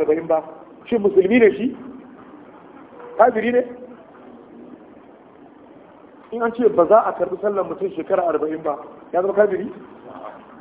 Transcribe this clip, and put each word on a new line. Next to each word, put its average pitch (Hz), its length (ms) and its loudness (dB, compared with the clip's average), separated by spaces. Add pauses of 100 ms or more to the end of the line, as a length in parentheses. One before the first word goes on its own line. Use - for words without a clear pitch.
arba'in 156 260 0
ba, 160 160 0 (440)
shi 240 120 0
musulmi 196 400 4
ne 220 160 6
shi? 226 220 -6 (1400)
Kafiri 220 340 2
ne? 247 120 0 (2750)
In 233 100 -6
an 233 120 0
ce 233 140 4
ba 170 180 4
za 208 200 8
a 185 60 -2
karɓi 180 280 -4
sallan 196 280 -2
mutum 170 260 -6
shekara 185 340 -2
arba'in 156 340 -2
ba, 147 160 -4 (340)
ya 175 100 0
zama 196 120 -2
kafiri? 202 360 0 (920)